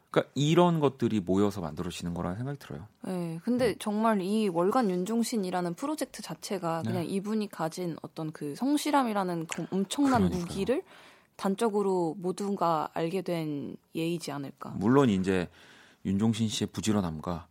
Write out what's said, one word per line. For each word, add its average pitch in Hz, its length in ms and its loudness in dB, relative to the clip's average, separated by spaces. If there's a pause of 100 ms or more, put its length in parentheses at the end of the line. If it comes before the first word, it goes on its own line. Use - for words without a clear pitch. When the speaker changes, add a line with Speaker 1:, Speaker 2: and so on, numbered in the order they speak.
(120)
Speaker 1:
그러니까 - 240 0
이런 165 440 6
것들이 117 420 2
모여서 95 400 2
만들어지는 85 520 -6
거라는 87 240 -4
생각이 135 220 -8
들어요. - 260 -12 (200)
Speaker 2:
네, 175 380 -6
근데 240 260 2
Speaker 1:
음. 180 100 -2
Speaker 2:
정말 214 420 0
이 208 280 0
월간 196 400 2
윤종신이라는 185 840 0
프로젝트 285 480 -6
자체가 165 640 -4
Speaker 1:
네. - 80 -4
Speaker 2:
그냥 175 140 -2
이분이 202 440 -2
가진 165 520 -4
어떤 160 300 -8
그 147 240 -8
성실함이라는 226 920 0
그 - 240 -6
엄청난 233 520 2
Speaker 1:
그러니까요. 180 180 2
Speaker 2:
무기를 196 420 -2 (540)
단적으로 196 840 0
모두가 180 720 0
알게 165 280 -2
된 156 560 -4 (180)
예이지 165 380 -2
않을까. 139 380 -10
Speaker 1:
물론 120 380 6
이제 92 380 2 (580)
윤종신 107 420 2
씨의 104 240 -2
부지런함과 87 800 -2